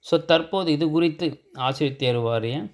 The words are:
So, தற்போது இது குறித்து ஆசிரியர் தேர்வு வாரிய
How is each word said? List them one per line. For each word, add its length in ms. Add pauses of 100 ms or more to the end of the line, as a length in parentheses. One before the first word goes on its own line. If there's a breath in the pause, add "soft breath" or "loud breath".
So, 180
தற்போது 480
இது 180
குறித்து 380 (300)
ஆசிரியர் 440
தேர்வு 220
வாரிய 320 (180)